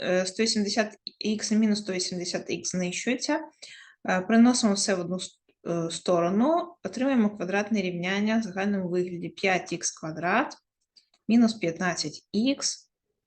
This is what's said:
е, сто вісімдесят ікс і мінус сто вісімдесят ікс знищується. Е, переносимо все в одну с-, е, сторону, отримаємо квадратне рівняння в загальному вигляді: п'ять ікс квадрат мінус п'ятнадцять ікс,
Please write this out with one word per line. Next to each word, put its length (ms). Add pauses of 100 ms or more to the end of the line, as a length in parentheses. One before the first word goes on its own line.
е, 240
сто 180
вісімдесят 540 (220)
ікс 320
і 40
мінус 240
сто 140
вісімдесят 560
ікс 220
знищується. 800 (580)
Е, 120
переносимо 520
все 220
в 40
одну 200
с-, 200 (280)
е, 240
сторону, 920
отримаємо 540
квадратне 440
рівняння 580
в 40
загальному 460
вигляді: 400
п'ять 440
ікс 180
квадрат 640 (720)
мінус 260
п'ятнадцять 800
ікс, 600 (360)